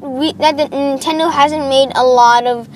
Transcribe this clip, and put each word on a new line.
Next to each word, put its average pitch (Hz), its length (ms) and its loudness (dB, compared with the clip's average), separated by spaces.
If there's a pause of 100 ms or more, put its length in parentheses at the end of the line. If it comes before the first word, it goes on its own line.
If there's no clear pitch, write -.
we, 277 320 -4
that 302 240 0
the 294 80 0
Nintendo 277 680 -2
hasn't 294 380 -2
made 269 260 2
a 247 80 0
lot 240 420 4
of, 240 300 -4